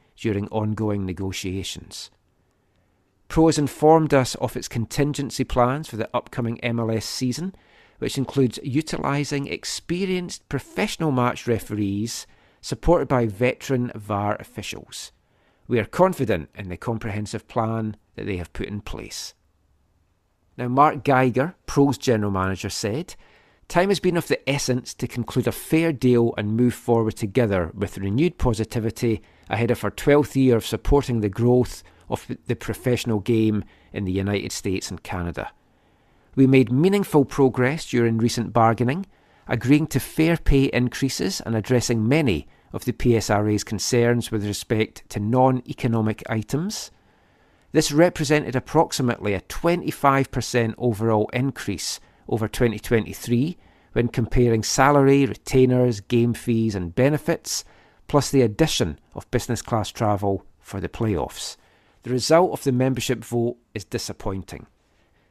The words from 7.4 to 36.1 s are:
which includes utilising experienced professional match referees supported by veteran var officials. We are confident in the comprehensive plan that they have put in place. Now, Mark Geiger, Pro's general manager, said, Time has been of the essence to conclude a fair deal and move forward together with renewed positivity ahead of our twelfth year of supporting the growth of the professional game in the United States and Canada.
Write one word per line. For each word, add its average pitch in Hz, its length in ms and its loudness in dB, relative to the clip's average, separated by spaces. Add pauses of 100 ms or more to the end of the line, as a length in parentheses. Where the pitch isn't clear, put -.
which 113 180 -4
includes 127 460 0
utilising 143 840 -4
experienced 180 1040 -6
professional 160 640 -4
match 123 340 -2
referees 107 800 -4 (360)
supported - 460 0
by 123 180 2
veteran 123 680 -2
var 104 460 -2
officials. - 720 -14 (560)
We 117 120 0
are 101 60 -2
confident 117 680 0
in 98 140 -12
the 87 80 -8
comprehensive 107 720 -6
plan 113 480 -4 (200)
that 104 100 -10
they 98 120 -4
have - 140 -8
put - 160 -8
in 104 140 -8
place. - 520 -12 (1200)
Now, 127 100 -6
Mark 135 380 2
Geiger, 131 500 2 (120)
Pro's 139 300 4
general 104 340 0
manager, 95 380 -2
said, 113 460 -6 (540)
Time 185 200 2
has 190 100 2
been 175 180 2
of 160 100 -2
the - 220 0
essence 131 460 -2
to 123 120 -4
conclude 120 400 -2
a 110 40 2
fair 165 420 0
deal 120 440 4
and 107 200 -2
move 123 160 4
forward 113 420 0
together 98 580 0
with 95 240 -6
renewed 110 400 0
positivity 113 840 -2 (280)
ahead 110 220 0
of 110 120 -2
our 104 80 -2
twelfth 143 440 2
year 127 220 4
of - 80 -2
supporting 120 560 0
the 104 80 0
growth 120 540 2 (260)
of - 180 -6 (200)
the 120 80 -2
professional 113 640 -2
game 107 440 2 (300)
in 101 120 -6
the 92 60 -2
United 98 400 -2
States - 380 -6
and 87 140 -12
Canada. 85 480 -8 (840)